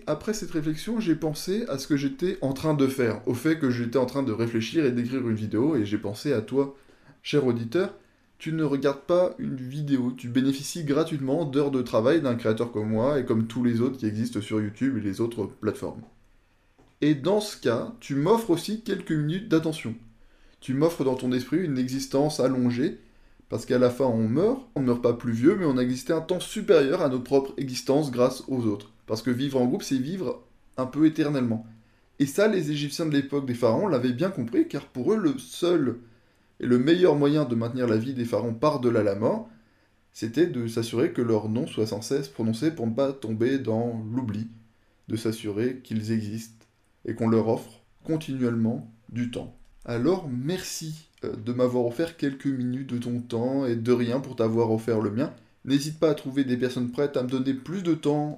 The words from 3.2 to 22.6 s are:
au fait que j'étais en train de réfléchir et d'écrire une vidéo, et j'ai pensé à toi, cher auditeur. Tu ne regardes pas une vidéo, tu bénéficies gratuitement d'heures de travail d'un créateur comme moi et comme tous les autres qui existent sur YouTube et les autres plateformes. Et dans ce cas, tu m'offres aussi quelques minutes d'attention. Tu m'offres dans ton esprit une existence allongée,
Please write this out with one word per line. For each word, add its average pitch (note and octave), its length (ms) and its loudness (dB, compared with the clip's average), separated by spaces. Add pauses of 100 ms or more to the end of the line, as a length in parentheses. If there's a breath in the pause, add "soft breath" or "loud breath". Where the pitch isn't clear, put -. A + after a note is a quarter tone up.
au C3 60 0
fait D#3 240 0
que C#3 120 2
j'étais A#2+ 280 0
en B2+ 80 4
train C#3 160 -2
de C3+ 100 0
réfléchir A#2 540 0
et B2 40 4
d'écrire A#2+ 380 -2
une A2 80 2
vidéo, G#2+ 400 0
et G#2+ 80 2
j'ai G#2 140 -2
pensé G#2+ 340 -4
à A2+ 80 2
toi, C3+ 360 -2 (460 soft breath)
cher C#3+ 240 2
auditeur. A#2 480 0 (440 soft breath)
Tu D#3+ 140 -6
ne D#3+ 100 0
regardes C#3 380 0
pas F3+ 400 2
une C#3+ 160 -6
vidéo, B2+ 600 -2
tu B2 120 -10
bénéficies C3+ 560 0
gratuitement C3+ 600 0
d'heures C#3 280 0
de C3 100 0
travail B2 400 4
d'un B2 140 0
créateur A#2 340 0
comme G#2+ 200 -4
moi B2 280 2
et B2 60 0
comme A2+ 240 2
tous A#2+ 160 -2
les A#2 160 2
autres - 180 0
qui A2 80 -4
existent G#2+ 340 -2
sur G#2+ 200 -2
YouTube A2+ 360 -2
et - 40 -2
les G2 200 -4
autres A#2 260 -2
plateformes. - 560 -6 (1000)
Et D3 160 4
dans F3+ 240 2
ce - 200 -10
cas, B2 380 -2
tu - 160 -8
m'offres F#3+ 360 2
aussi G3 320 0
quelques G3 280 -6
minutes D#3+ 380 -2
d'attention. D#3 480 0 (640 soft breath)
Tu - 120 -6
m'offres D#3 300 2
dans C3 140 2
ton B2+ 160 -2
esprit C#3 320 0
une C#3 140 -2
existence C3+ 600 0
allongée, C3 640 2 (480 loud breath)